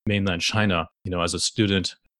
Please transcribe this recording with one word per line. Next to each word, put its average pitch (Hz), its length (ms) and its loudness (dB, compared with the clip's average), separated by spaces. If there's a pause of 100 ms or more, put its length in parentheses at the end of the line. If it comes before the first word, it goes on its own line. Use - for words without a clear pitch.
mainland 98 360 0
China, 95 460 0 (160)
you 92 80 -8
know, 87 100 -2
as 85 120 0
a 85 60 -4
student 98 560 0 (240)